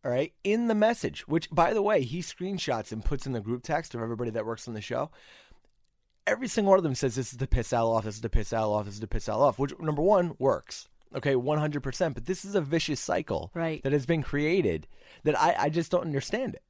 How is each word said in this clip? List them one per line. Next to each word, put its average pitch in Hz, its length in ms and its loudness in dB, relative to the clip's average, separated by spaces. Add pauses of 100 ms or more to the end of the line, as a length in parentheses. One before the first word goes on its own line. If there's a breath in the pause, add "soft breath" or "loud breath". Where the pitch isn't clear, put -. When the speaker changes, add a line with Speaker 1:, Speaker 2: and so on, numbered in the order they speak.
Speaker 1:
all 135 60 -2
right, 135 220 0 (100)
in 226 240 2
the 220 80 2
message, 208 540 0
which, 160 220 0
by 170 220 4
the 220 100 2
way, 202 200 4
he 131 180 -4
screenshots 170 680 -4
and 110 140 -8
puts 135 220 0
in 135 60 -4
the 117 80 -2
group 120 220 -4
text - 320 -4
of 120 60 -6
everybody 113 300 -4
that 107 160 -4
works 113 200 -8
on 117 80 -8
the 107 60 -6
show. 127 300 -4 (1160 loud breath)
Every 240 220 0
single 196 220 2
one 190 80 10
of 180 60 2
them 139 100 2
says, 127 200 0
"This 127 180 -4
is 123 60 -14
to 127 80 -2
piss - 260 2
Al 113 200 4
off, 110 120 2
this 107 120 -6
is 113 40 -12
to 113 80 -4
piss 107 240 2
Al 110 200 0
off, 104 120 0
this 101 100 -10
is 104 60 -12
to 110 60 -6
piss 110 220 -4
Al 110 140 2
off," 131 160 4
which, 135 200 -4
number 151 240 -2
one, 175 360 4
works, - 500 -2 (260)
okay, 135 220 0
one 143 220 2
hundred 147 240 -2
percent. 139 320 -2
But 117 120 -8
this 185 180 -6
is 196 100 -12
a 190 60 4
vicious 151 400 -2
cycle - 540 -2
Speaker 2:
Right. 165 280 -4
Speaker 1:
that 135 100 0
has 139 140 2
been 160 160 2
created 147 640 0 (380 loud breath)
that 147 160 2
I, 165 180 6
I 143 100 2
just 156 220 -2
don't 175 120 2
understand 165 520 -4
it. - 160 -18